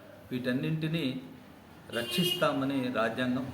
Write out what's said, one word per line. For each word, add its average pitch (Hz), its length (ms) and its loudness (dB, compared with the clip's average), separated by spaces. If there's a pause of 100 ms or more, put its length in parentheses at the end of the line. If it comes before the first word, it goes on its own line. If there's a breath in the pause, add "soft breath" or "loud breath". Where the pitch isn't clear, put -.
(320)
వీటన్నింటినీ 147 920 0 (760)
రక్షిస్తామని 139 1000 2
రాజ్యాంగం 123 580 2